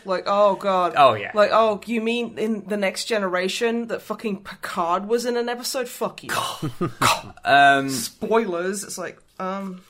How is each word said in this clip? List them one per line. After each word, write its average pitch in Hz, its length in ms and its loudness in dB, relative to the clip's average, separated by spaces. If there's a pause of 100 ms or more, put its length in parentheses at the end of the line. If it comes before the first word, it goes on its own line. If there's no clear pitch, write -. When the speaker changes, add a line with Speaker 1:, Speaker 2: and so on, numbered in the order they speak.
Speaker 1:
Like, 185 200 -2
oh, 202 300 4
God. 185 400 0
Speaker 2:
Oh, 135 160 8
yeah. 196 220 -4
Speaker 1:
Like, 214 180 4
oh, 214 320 4
you 226 160 -2
mean 233 380 -4
in 208 280 -2
The 208 120 -4
Next 190 260 -4
Generation 208 840 -2
that 202 120 -6
fucking 214 420 -8
Picard 180 640 -4
was 233 200 0
in 240 100 -2
an 240 140 -2
episode? 240 360 -6
Fuck - 380 -8
you. 123 60 -10
Speaker 2:
<laughs> - 1120 -4
Um, 139 460 6
Speaker 1:
Spoilers. 196 960 -2
It's - 140 -12
like, 175 200 -10 (200)
um, 190 520 -8